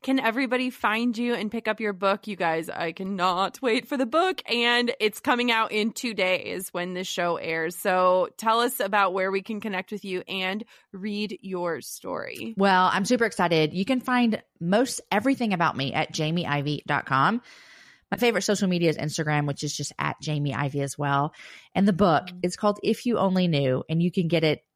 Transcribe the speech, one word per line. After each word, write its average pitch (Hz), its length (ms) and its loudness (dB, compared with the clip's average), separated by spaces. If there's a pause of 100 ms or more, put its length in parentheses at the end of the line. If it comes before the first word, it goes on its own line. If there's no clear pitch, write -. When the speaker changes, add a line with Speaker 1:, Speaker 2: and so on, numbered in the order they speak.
Speaker 1:
can 269 160 2
everybody 254 500 0
find 226 480 -2
you 240 160 0
and 202 160 -4
pick 226 160 -6
up 214 140 -2
your 208 120 -2
book? 196 360 0
You 202 80 -8
guys, 165 340 -2
I 165 220 -4
cannot 185 680 -2
wait 247 280 0
for 294 80 -4
the 254 100 0
book, 339 420 0
and 240 520 2
it's 214 180 0
coming 247 320 0
out 226 220 0
in 214 180 0
two 233 240 -6
days 185 580 -2
when 180 220 -6
this 185 140 -6
show 175 260 0
airs. 165 400 -4
So 185 640 2
tell 226 240 2
us 247 180 0
about 196 340 2
where 190 200 0
we 196 100 -2
can 208 180 -8
connect 196 300 -6
with 202 140 -10
you 185 240 -6
and 190 360 -4 (280)
read 208 500 -6
your 175 380 -4
story. - 760 -10
Speaker 2:
Well, 190 360 6
I'm 196 120 0
super 233 200 2
excited. 170 500 2
You 185 100 -2
can 254 160 0
find 247 400 2 (200)
most 208 400 2 (100)
everything 226 420 2
about 165 240 2
me 135 180 -2
at - 180 -2
jamie 160 340 0
ivey 143 400 -2
dot 143 200 -2
com. 151 360 2 (680)
My 190 60 -4
favorite 220 240 2
social 202 260 2
media 175 220 4
is 147 80 -2
Instagram, 147 500 -2
which 143 160 -6
is 147 120 -6
just - 220 -6
at 143 240 -4
Jamie 143 320 -2
Ivey 139 280 -2
as 135 140 -6
well. 143 380 0 (400)
And 196 140 4
the 214 40 4
book, 160 340 4
Speaker 1:
Mm-hmm. 180 180 -16
Speaker 2:
it's 180 100 -2
called 208 300 0
If - 200 0
You 240 140 2
Only 185 300 2
Knew, 139 400 2
and 160 120 0
you 175 120 2
can 170 160 0
get 156 160 2
it 151 200 0 (120)